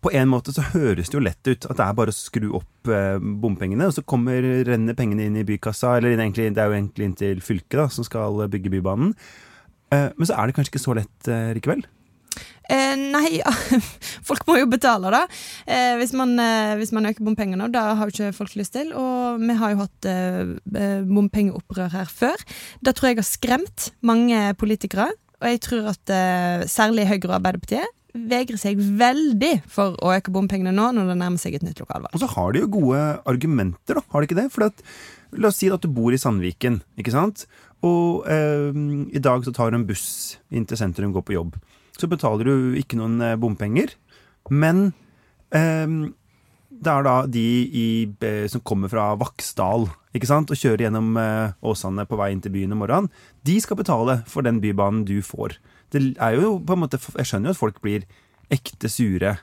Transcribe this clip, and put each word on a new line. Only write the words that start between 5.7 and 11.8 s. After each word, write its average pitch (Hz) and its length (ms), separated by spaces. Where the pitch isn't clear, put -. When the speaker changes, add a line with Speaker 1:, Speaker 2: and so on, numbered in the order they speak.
Speaker 1:
eller 120 140
inn 113 80
egentlig, 110 340
det 107 100
er 104 80
jo 104 80
egentlig 101 260
inn 95 100
til 98 260
fylket 110 380
da, 151 80
som 123 160
skal, 107 380
eh, 107 60
bygge 95 260
bybanen. 98 400
Eh, 143 260
men 165 100
så - 100
er 107 100
det 131 80
kanskje 143 180
ikke 135 100
så 123 120
lett, - 340
eh, 113 240
likevel? 147 320